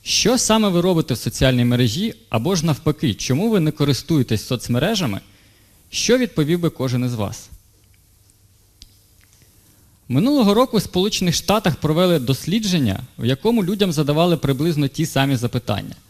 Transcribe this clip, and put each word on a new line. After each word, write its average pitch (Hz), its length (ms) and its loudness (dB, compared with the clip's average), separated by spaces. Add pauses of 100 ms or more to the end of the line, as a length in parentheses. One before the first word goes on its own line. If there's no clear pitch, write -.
що - 340 0
саме 220 320 2
ви 175 120 2
робите 170 320 2
в 110 40 -2
соціальній 123 480 2
мережі, 123 480 0 (160)
або 143 260 -2
ж 160 100 -2
навпаки, 147 480 -2
чому 180 360 -2
ви 214 100 2
не 156 120 0
користуєтесь 139 720 0
соцмережами, 127 760 -2 (680)
що - 280 0
відповів 170 420 0
би 165 100 0
кожен 127 360 -2
із 123 80 -2
вас? 104 360 -6 (2500)
Минулого 202 460 2
року 233 240 2
в - 40 2
Сполучених 185 540 -2
Штатах 196 400 0
провели 165 440 2
дослідження, 147 800 0 (180)
в 120 80 -6
якому 208 380 0
людям 190 280 0
задавали 156 460 2
приблизно 143 500 0
ті 160 180 -2
самі 135 300 0
запитання. 107 600 -4 (140)